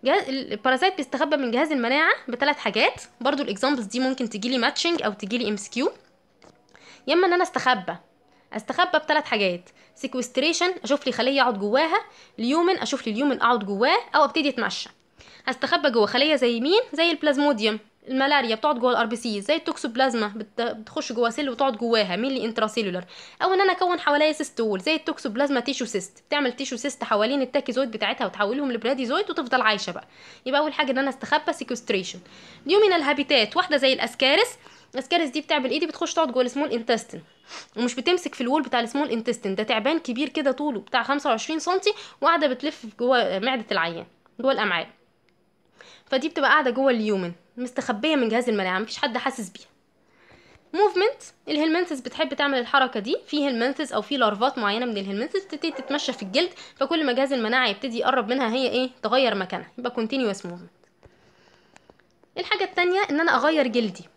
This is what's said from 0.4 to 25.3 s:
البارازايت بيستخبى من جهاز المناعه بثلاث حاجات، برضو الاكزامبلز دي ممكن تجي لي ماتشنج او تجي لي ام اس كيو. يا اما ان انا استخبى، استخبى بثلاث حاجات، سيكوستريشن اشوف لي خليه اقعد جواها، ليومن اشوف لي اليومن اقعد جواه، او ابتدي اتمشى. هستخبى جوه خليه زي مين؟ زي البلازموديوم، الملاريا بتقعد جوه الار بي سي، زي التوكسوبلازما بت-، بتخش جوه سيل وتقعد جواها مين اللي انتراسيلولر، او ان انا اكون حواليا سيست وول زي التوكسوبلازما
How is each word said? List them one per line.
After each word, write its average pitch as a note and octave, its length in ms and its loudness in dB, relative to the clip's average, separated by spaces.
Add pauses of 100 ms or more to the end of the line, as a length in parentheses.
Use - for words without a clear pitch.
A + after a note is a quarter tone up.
البارازايت C4 440 2
بيستخبى D4 400 -2
من C4 140 0
جهاز D4 220 0
المناعه C#4+ 400 2 (160)
بثلاث C#4 300 0
حاجات، A3 440 0 (180)
برضو C#4 220 0
الاكزامبلز B3 420 -2
دي A3+ 160 -4
ممكن C4 280 -2
تجي G#3+ 200 -6
لي C4 100 0
ماتشنج C#4+ 440 0
او G#3+ 100 -2
تجي G3+ 260 -6
لي A3+ 100 -2
ام G#3+ 60 0
اس - 160 -10
كيو. B3+ 220 -2 (1120)
يا C4+ 80 0
اما F4+ 120 4
ان F4 60 2
انا F4+ 100 2
استخبى، B3 540 -2 (560)
استخبى D#4+ 460 0
بثلاث D4+ 260 0
حاجات، F#3 460 -2 (240)
سيكوستريشن D4+ 800 0 (100)
اشوف C#4 220 0
لي B3+ 60 0
خليه C4 300 2
اقعد A#3+ 160 2
جواها، C#4+ 420 2 (380)
ليومن D#4+ 400 2
اشوف - 280 -4
لي A3+ 60 -2
اليومن C4 300 0
اقعد A#3 220 2
جواه، A3 340 2 (160)
او D4 100 6
ابتدي C#4+ 240 0
اتمشى. A3+ 420 -4 (560)
هستخبى C4+ 440 0
جوه A3 160 4
خليه D4 300 2
زي A#3+ 240 2
مين؟ E4 200 4 (120)
زي E4 180 2
البلازموديوم، C#4 680 2 (300)
الملاريا C4 460 2
بتقعد D4 240 0
جوه B3 140 2
الار A#3 140 2
بي A3+ 100 -4
سي، A3 240 -4
زي C#4+ 140 0
التوكسوبلازما B3 840 -2
بت-، G#3+ 240 -10
بتخش A#3 520 -6
جوه A#3 180 2
سيل C#4 200 -4
وتقعد B3+ 260 0
جواها G#3+ 400 2
مين B3 140 -2
اللي C4 140 -4
انتراسيلولر، G#3+ 600 -2 (380)
او F#4 120 2
ان F#4+ 60 4
انا F#4+ 120 4
اكون F4 280 0
حواليا D4+ 320 4
سيست D4 280 -6
وول G#3+ 200 0
زي D4+ 140 2
التوكسوبلازما C#4 680 -2